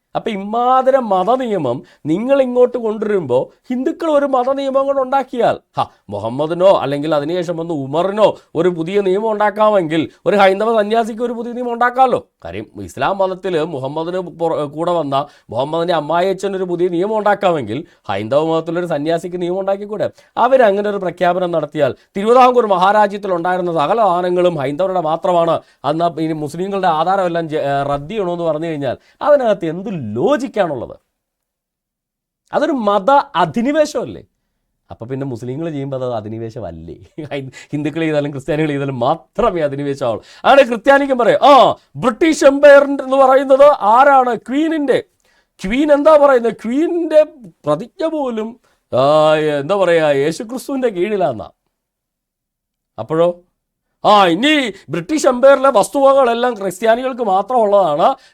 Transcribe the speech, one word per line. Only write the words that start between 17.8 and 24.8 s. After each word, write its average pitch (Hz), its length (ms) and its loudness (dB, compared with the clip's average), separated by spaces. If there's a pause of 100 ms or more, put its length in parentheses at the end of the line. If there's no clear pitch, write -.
ഹൈന്ദവ 127 460 -2
മതത്തിലൊരു 165 300 -4
സന്യാസിക്ക് 170 560 -4
നിയമം 180 180 -4
ഉണ്ടാക്കിക്കൂടെ? 196 500 -4 (280)
അവരങ്ങനെ 214 520 2
ഒരു 202 80 -4
പ്രഖ്യാപനം 180 540 -2
നടത്തിയാൽ 151 440 -2 (220)
തിരുവിതാംകൂർ 247 480 4
മഹാരാജ്യത്തിൽ 202 680 2
ഉണ്ടായിരുന്ന 180 400 -2
സകല 165 280 0
ആനകളും 180 540 0
ഹൈന്ദവരുടെ 180 460 -4